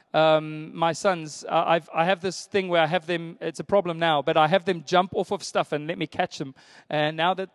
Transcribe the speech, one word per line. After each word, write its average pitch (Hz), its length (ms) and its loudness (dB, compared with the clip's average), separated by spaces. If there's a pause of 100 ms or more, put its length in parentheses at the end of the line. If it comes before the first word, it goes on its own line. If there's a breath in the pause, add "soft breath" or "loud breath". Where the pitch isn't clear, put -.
(140 soft breath)
Um, 156 640 2
my 165 160 0
sons, 165 560 -4
uh, 165 180 2
I've, 165 300 2
I 160 80 2
have 185 160 0
this 180 260 -8
thing 190 220 -2
where 175 140 2
I 160 40 4
have 160 220 0
them, 170 320 -6
it's 165 220 -8
a - 20 -8
problem 175 340 0
now, 160 240 2
but 160 140 0
I 156 140 6
have 185 160 2
them 170 200 -2
jump 180 300 2
off 208 160 -2
of 196 100 -4
stuff - 300 -4
and 151 160 -4
let 175 100 -6
me 165 80 -4
catch - 320 -4
them. 135 160 -8 (360 loud breath)
And 151 260 0
now 165 200 2
that, 185 200 -8